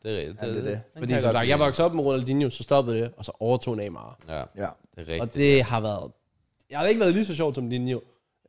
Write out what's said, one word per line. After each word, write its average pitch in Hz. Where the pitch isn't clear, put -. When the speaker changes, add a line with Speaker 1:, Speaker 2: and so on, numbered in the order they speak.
Speaker 1:
Ja. 110
Speaker 2:
Det 110
er -
rigtigt. 82
Speaker 1:
Ja, 107
det 113
er 101
det. 104
Speaker 2:
Den 104
Speaker 3:
Fordi 127
Speaker 2:
kan 120
jeg 117
Speaker 3:
som 120
Speaker 2:
godt 113
Speaker 3:
sagt, 117
jeg 143
Speaker 2:
lide. 147
Speaker 3:
voksede 143
op 170
med 156
Ronaldinho, 135
så -
stoppede 123
det, 117
og 101
så -
overtog 120
Neymar. 80
Speaker 2:
Ja. 80
Speaker 1:
Ja. 71
Speaker 2:
Det 98
er -
rigtigt. 82
Speaker 3:
Og 117
det 139
har 113
været... 104
Jeg 143
har 160
ikke 220
været 180
lige 208
så 185
sjovt 147
som 127
Dinho, 123